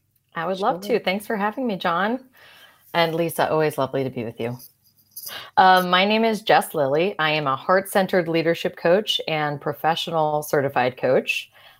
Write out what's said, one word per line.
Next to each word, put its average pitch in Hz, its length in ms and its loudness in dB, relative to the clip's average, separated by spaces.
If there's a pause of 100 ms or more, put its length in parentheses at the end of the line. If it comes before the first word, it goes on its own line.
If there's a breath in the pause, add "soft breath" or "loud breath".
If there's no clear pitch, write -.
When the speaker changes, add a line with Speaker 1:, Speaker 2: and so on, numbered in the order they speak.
(360)
Speaker 1:
I 165 100 -6
would 185 140 -4
love 190 260 -2
Speaker 2:
Sure. 208 140 0
Speaker 1:
to. - 60 -8
Thanks 190 200 -4
for 233 120 -4
having 220 300 -4
me, 196 100 -4
John. 190 420 -2 (760 soft breath)
And 165 220 2
Lisa, 160 340 0
always 156 280 0
lovely 135 260 -2
to 127 60 -4
be 127 160 -8
with 117 160 -10
you. 120 160 -6 (960 loud breath)
Um, 185 340 6
my 180 140 4
name 220 220 2
is 220 160 -2
Jess - 320 2
Lilly. 156 440 0
I 156 140 0
am 151 160 0
a 135 80 0
heart-centered 185 720 0
leadership 165 480 -2
coach 185 500 0
and 147 360 -4
professional 151 840 -2
certified 131 540 0
coach. - 520 0 (300 soft breath)